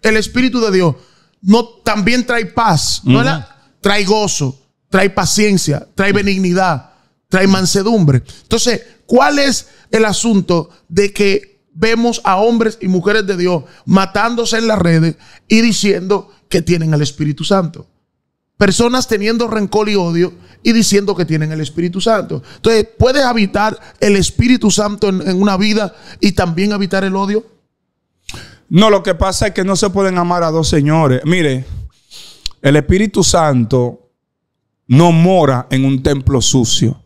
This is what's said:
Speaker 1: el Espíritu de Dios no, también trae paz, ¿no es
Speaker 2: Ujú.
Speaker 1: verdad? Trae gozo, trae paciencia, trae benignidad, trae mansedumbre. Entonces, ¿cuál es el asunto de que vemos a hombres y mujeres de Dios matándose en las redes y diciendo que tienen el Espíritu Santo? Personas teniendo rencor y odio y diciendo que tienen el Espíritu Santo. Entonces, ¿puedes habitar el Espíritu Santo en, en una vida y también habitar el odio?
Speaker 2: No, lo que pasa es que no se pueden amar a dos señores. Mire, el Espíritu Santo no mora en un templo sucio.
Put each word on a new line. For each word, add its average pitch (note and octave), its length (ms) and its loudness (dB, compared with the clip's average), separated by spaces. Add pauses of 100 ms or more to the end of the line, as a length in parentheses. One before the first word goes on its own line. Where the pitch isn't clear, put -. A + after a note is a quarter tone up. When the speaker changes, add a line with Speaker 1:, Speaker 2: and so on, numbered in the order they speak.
Speaker 1:
el A3 160 0
Espíritu B3 420 -2
de A3 120 0
Dios F3+ 240 0 (460)
no, A3 240 2 (180)
también A3+ 420 0
trae A#3 200 -4
paz, - 580 -2
¿no B2+ 100 2
es - 40 4
Speaker 2:
Ujú. - 80 2
Speaker 1:
verdad? - 220 -4 (320)
Trae G3+ 260 0
gozo, G3 540 -2 (300)
trae F#3+ 200 2
paciencia, G3 880 0
trae G3 180 0
benignidad, F#3 800 -2 (380)
trae F#3+ 180 2
mansedumbre. F#3+ 720 2 (220)
Entonces, A3+ 380 -2 (260)
¿cuál C#4+ 320 2
es C#4 300 -2 (220)
el A3 140 2
asunto G3 640 -2 (200)
de G3+ 240 0
que - 600 -2
vemos A3+ 520 0
a F#3+ 120 2
hombres A3 440 0
y F#3 80 -4
mujeres G3 360 0
de F#3+ 120 -4
Dios F3 260 -2 (220)
matándose A3 720 0
en A3+ 100 -2
las G#3+ 100 0
redes E3 380 2 (320)
y A3 140 4
diciendo G3 680 -2 (200)
que F3 120 0
tienen D#3+ 320 0
el D3 80 0
Espíritu D3+ 440 -4
Santo? F#3+ 420 -2 (680)
Personas A#3+ 500 0
teniendo A3+ 400 -2
rencor G#3+ 420 -2
y G#3 60 -2
odio F3 360 0 (300)
y A#3 120 0
diciendo G3+ 420 2
que F3+ 100 -2
tienen D#3 260 -2
el D#3 80 -8
Espíritu E3+ 400 -6
Santo. F#3 440 -2 (140)
Entonces, A3 300 0 (120)
¿puedes C4 260 2
habitar G#3+ 520 -2 (220)
el G3+ 160 2
Espíritu A3 540 0
Santo G#3 400 -2
en, F#3 180 -2
en F#3 140 0
una G3+ 160 2
vida G#3 360 -2 (280)
y G3+ 120 2
también F#3 380 -2
habitar G3 320 -2
el F#3+ 120 -4
odio? G3+ 320 -4 (1300)
Speaker 2:
No, G#3+ 140 6
lo G3 140 2
que F#3+ 100 -2
pasa F#3 340 -2
es G3 60 -6
que F#3+ 100 -4
no F#3+ 120 -2
se G3+ 160 -2
pueden F#3+ 260 -2
amar F3 240 0
a E3 80 -2
dos D#3+ 180 -2
señores. D3 580 2
Mire, D3 380 0 (960)
el C#3+ 160 2
Espíritu F#3+ 480 2
Santo B2+ 840 0 (800)
no E3 240 6
mora D#3+ 580 2
en C3 160 0
un C3+ 160 0
templo C#3 400 0
sucio. - 640 0